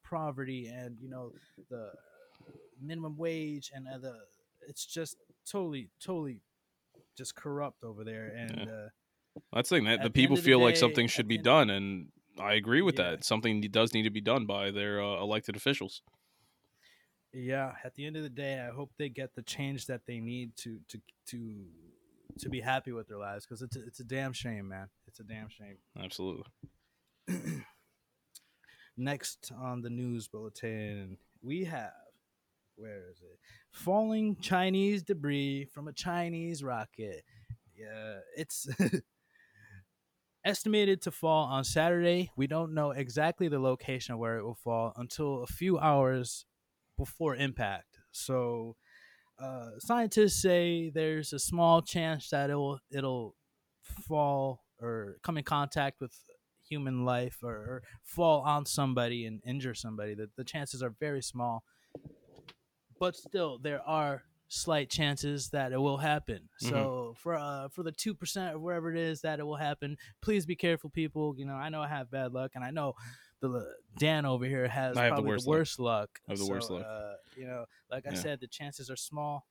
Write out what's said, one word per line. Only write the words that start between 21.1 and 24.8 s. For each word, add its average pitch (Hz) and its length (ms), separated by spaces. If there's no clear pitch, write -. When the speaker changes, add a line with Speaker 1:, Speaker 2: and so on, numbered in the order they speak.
Speaker 1:
to, 110 360
to - 100
be 127 100
happy 131 320
with 113 160
their 104 100
lives, 101 280
'cause 117 160
it's 123 140
a, 127 100
it's 123 140
a 123 40
damn 131 300
shame, 107 340
man. 95 200